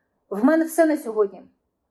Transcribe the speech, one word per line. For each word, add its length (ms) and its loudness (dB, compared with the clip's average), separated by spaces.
В 140 -4
мене 220 2
все 200 0
на 120 0
сьогодні. 460 -4